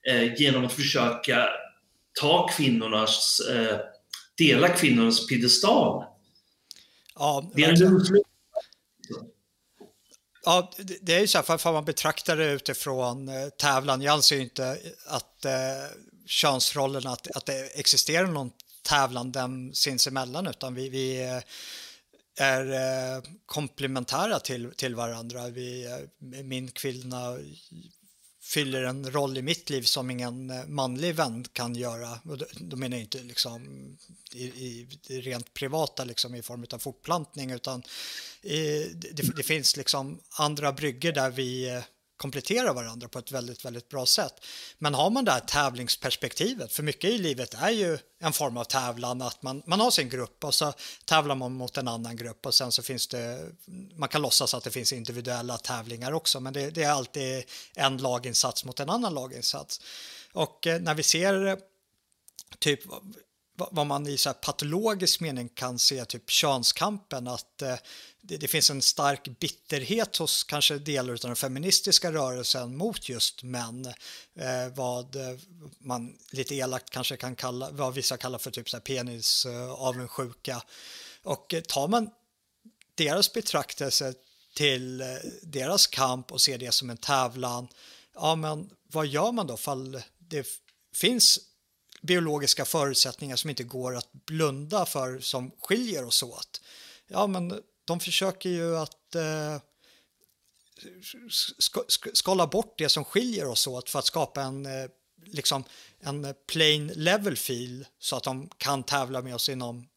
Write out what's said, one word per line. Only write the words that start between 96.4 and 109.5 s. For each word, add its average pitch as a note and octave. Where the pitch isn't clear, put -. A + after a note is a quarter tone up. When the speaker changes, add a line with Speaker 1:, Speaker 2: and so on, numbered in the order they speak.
Speaker 2:
Ja, G3
men F#3
de E3+
försöker F#3
ju E3+
att, -
eh, D#3
sk-, -
sk-, -
skala F#3
bort F#3+
det D3+
som D3
skiljer G#3+
oss A#2+
åt B2+
för C#3+
att C3
skapa C#3+
en, C3+
eh, C3+
liksom D3
en C#3+
plain D3+
level F3
feel B2
så -
att A#2+
de C3+
kan C#3
tävla C3
med B2+
oss -
inom B2